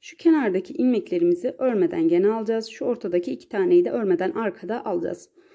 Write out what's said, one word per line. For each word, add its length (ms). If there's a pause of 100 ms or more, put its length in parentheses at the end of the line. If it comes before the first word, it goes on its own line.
Şu 160
kenardaki 580
ilmeklerimizi 840
örmeden 500
gene 200
alacağız. 380
Şu 180
ortadaki 480
iki 160
taneyi 360
de 60
örmeden 400
arkada 560
alacağız. 440 (240)